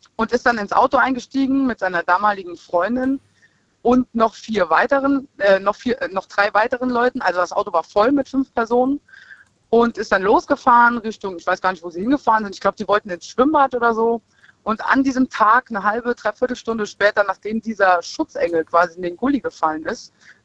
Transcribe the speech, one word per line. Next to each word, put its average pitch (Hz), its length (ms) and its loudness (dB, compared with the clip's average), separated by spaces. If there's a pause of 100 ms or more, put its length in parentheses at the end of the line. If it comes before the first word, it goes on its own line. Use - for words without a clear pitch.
(140)
und 220 160 -4
ist 240 140 -2
dann 240 140 0
ins 202 120 -8
Auto 262 260 2
eingestiegen 262 680 -2
mit 226 140 -4
seiner 180 240 -4
damaligen 185 540 -2
Freundin 247 640 -2 (640)
und 254 320 2
noch 226 180 0
vier 190 360 -4
weiteren, 269 580 0 (100)
äh, 196 220 4
noch 196 160 -2
vier, - 260 -4
äh, 262 60 -6
noch 190 200 -6
drei 208 260 0
weiteren 247 360 0
Leuten. 247 320 0
Also 180 200 -2
das 175 100 -2
Auto 190 220 -4
war 165 100 0
voll 214 280 2
mit 285 180 0
fünf 262 240 -4
Personen 247 460 0 (680)
und 233 280 2
ist 214 140 -4
dann 190 120 2
losgefahren 240 760 4
Richtung, 202 380 -8
ich - 80 -14
weiß 185 160 -2
gar 190 100 -2
nicht, 170 120 -12
wo 175 60 -10
sie 170 120 -10
hingefahren 220 440 0
sind. 190 100 -10
Ich - 60 -18
glaub, 202 140 0
die 202 120 -10
wollten 208 220 0
ins 175 180 -10
Schwimmbad 269 480 2
oder 233 180 0
so. 226 280 -2 (420)
Und 214 220 -4
an 269 180 2
diesem 262 260 0
Tag, 226 400 4
eine 196 140 -6
halbe, 233 320 -2
dreiviertel 247 400 -4
Stunde 226 300 -6
später, 202 400 0
nachdem 220 360 -6
dieser 190 400 2
Schutzengel - 600 -4
quasi 170 320 0
in 180 60 -12
den 175 160 -6
Gully 269 240 0
gefallen 160 440 -4
ist, - 280 -10 (320)